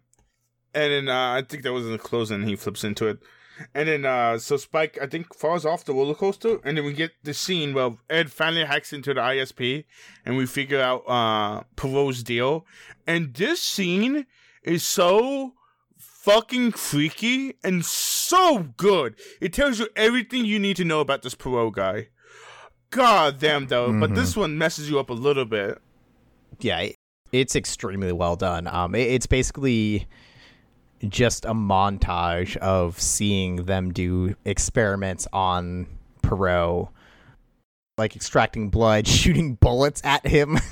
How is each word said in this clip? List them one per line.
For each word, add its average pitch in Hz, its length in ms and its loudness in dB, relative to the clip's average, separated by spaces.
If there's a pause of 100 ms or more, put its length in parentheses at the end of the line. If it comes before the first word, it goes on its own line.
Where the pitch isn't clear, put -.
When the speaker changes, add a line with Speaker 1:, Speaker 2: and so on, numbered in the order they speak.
(720)
Speaker 1:
And 151 200 0
then, 139 160 -2
uh, 127 240 0
I 131 120 0
think 143 180 -12
that 127 100 -2
was 123 120 -4
in 113 60 -6
the 110 60 -4
closing, 110 500 -4
he 101 80 -2
flips 101 300 -8
into 104 220 -2
it. 107 120 -2 (560)
And 151 140 0
then, 143 160 -2
uh, 120 340 0
so 143 180 -2
Spike, 156 420 -4
I 135 60 -6
think, 160 300 -10
falls 160 320 -2
off 165 180 -2
the 143 80 -2
roller 139 220 2
coaster, 196 480 -2
and 147 140 -2
then 151 80 0
we 143 80 -4
get 160 180 -4 (120)
the 147 100 -6
scene 151 420 -4
where 127 160 0 (180)
Ed 160 220 0
finally 165 340 -2
hacks 143 260 -4
into 143 220 -6
the 127 80 -2
I 131 160 0
S 131 140 -4
P, 131 340 -4 (400)
and 120 100 -2
we 131 120 0
figure 139 340 -2
out, 127 260 0
uh, 110 540 0 (140)
Poirot's 135 480 -2
deal. 123 420 0 (400)
And 160 300 -2
this 269 260 -2
scene 208 640 0 (380)
is 165 200 -2
so 247 680 2 (460)
fucking 226 720 2
freaky 233 840 -2 (100)
and 180 220 0
so 320 920 2
good. 175 380 2 (240)
It 175 140 -4
tells 269 240 0
you 220 180 -4
everything 233 500 2
you 214 120 0
need 196 200 0
to 180 80 0
know 156 160 2
about 139 200 0
this 127 140 -10
Poirot 117 400 0
guy. 98 320 -2 (840)
God 190 480 4
damn, 143 300 0
though. 123 240 2
But 107 180 2
Speaker 2:
Mm-hmm. 101 60 -2
Speaker 1:
this - 200 0
one 170 220 -2
messes 160 320 -2
you 147 80 0
up 131 140 -2
a - 20 -6
little 135 320 0
bit. 107 320 -4 (840)
Speaker 2:
Yeah, 92 180 -2
it, 104 160 -6 (360)
it's 127 240 0
extremely 98 560 -4
well 87 260 0
done. 87 280 -2
Um, 87 300 -2
it, 120 160 2
it's 127 160 0
basically 120 800 0 (1040)
just - 360 0
a 113 100 -4
montage 92 1000 0
of 92 440 0
seeing 95 540 0 (100)
them 92 260 0
do 90 440 0 (100)
experiments 98 880 -2
on 90 540 -2 (340)
Poirot, 87 680 0 (1080)
like 110 180 -2
extracting 110 540 0
blood, 110 380 4
<laughs> - 0 -
shooting 147 480 4
bullets 131 480 4
at 143 240 0
him, 147 320 4 (120)